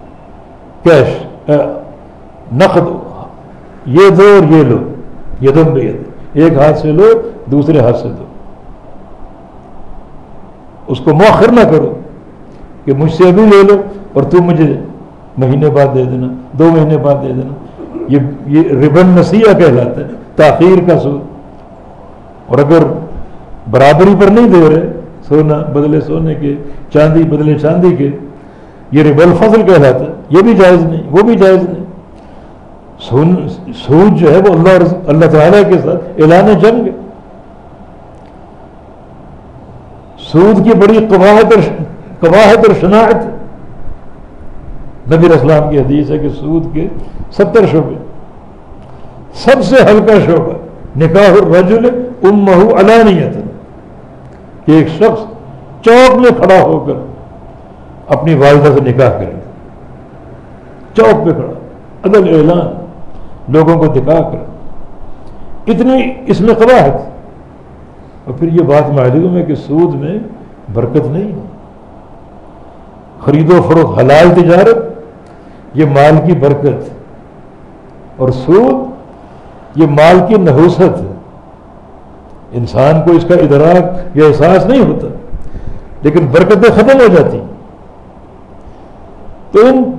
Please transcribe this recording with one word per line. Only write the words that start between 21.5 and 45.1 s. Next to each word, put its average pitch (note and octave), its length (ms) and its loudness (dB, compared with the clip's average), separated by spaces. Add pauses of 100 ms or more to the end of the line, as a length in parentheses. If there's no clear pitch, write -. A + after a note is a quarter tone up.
اور B2 120 -2
اگر D3+ 200 2 (880)
برابری D3 500 4
پر G3+ 80 4
نہیں A#3 200 4
دے E3 280 4
رہے، E3+ 240 -4 (280)
سونا D3+ 300 0
بدلے D3 440 -2
سونے D#3 340 -6
کے، C#3+ 200 -6 (380)
چاندی D#3+ 300 2
بدلے D3 360 -2
چاندی F3 360 0
کے، C#3 140 -2 (800)
یہ D3 120 2
ربا D3 200 2
الفضل G#3+ 500 2
کہلاتا C#3+ 320 2
ہے، - 80 -10 (160)
یہ F3+ 120 4
بھی A3+ 140 4
جائز F3+ 300 4
نہیں، D#3+ 160 -4 (100)
وہ E3+ 120 2
بھی A#3 120 2
جائز F#3 280 2
نہیں۔ E3+ 200 -8 (1160)
سون-، D#3 480 -2 (280)
سود E3+ 420 2
جو E3 140 2
ہے D#3+ 60 4
وہ F#3+ 160 2
اللہ E3 160 2
اور F3 380 2
اللہ E3+ 180 2
تعالیٰ F3 440 4
کے F3+ 140 2
ساتھ - 380 -4
اعلان F3+ 380 4
جنگ A3+ 260 2
ہے۔ - 60 -6 (3250)
سود F#3+ 460 2
کی A3+ 60 0
بڑی G#3+ 400 2
قباحت G3+ 340 4
اور، A3 180 2 (580)
قباحت G3+ 380 4
اور A3 240 2
شناعت۔ A3 440 0 (1800)
نبی D3 80 0